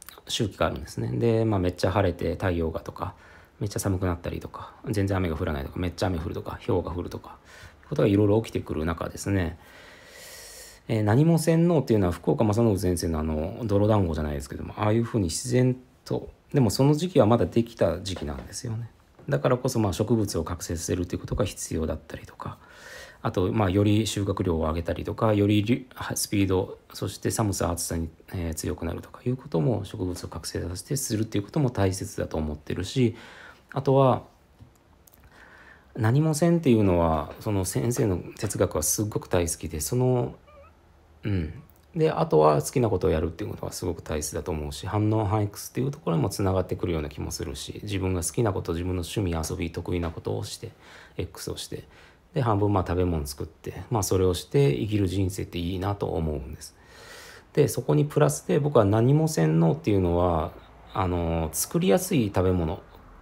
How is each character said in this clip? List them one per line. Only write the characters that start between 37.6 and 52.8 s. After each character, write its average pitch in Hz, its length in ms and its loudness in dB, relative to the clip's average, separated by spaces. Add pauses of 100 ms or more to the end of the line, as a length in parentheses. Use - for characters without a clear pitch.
先 117 300 0
生 113 140 0
の 90 100 2 (200)
哲 - 200 -4
学 98 180 2
は 78 80 -2
す - 200 0
っ - 20 -4
ご 107 140 -4
く - 100 -14
大 87 180 2
好 - 80 -6
き - 140 -8
で、 80 100 -6
そ - 160 -4
の、 127 400 2 (880)
う 107 60 -4
ん。 85 240 -2 (420)
で、 156 140 2
あ 160 160 -2
と 160 140 4
は 151 240 4
好 - 80 -8
き 135 80 0
な 117 100 2
こ 95 80 0
と 87 80 -2
を - 60 4
や 80 100 2
る 85 60 0
っ - 20 -4
て 87 140 -10
い 104 40 -8
う 98 40 -8
こ 90 40 -10
と 87 120 -14
が 85 40 -10
す - 140 -8
ご 85 80 -2
く - 80 -14
大 78 220 -6
切 - 100 -8
だ 80 80 -6
と 76 80 -8
思 76 200 -4
う - 20 -8
し、 - 160 -10
反 107 240 2
応 110 120 2
反 104 200 2
X - 260 -6
っ - 40 -20
て - 60 -6
い - 60 0
う 143 60 -2
と 143 80 -10
こ - 100 -6
ろ 165 80 2
に 165 60 2
も 98 60 0
つ - 120 -4
な 95 100 2
が 92 100 2
っ 92 40 -2
て - 100 -6
く - 120 -4
る 87 60 0
よ 80 40 -2
う 78 60 -4
な 73 60 -8
気 - 120 -10
も 85 80 -6
す 82 160 -8
る 69 100 -8
し、 - 280 -12
自 104 160 -4
分 92 160 0
が 85 80 -2
好 - 80 -6
き 127 100 -2
な 107 120 2
こ 92 100 -4
と、 85 100 -4
自 85 100 -4
分 92 120 -2
の 87 80 -4
趣 - 160 -6
味、 90 140 0
遊 82 220 -4
び、 85 160 -6
得 90 240 -6
意 87 40 -2
な 85 100 -2
こ 82 100 -10
と 107 160 -4
を 104 80 -4
し - 140 -10
て、 98 140 -14 (460)
X - 340 -8
を 87 60 -8
し - 100 -10
て、 - 160 -10 (500)
で、 147 80 0
半 110 160 2
分、 101 160 2
ま 92 80 4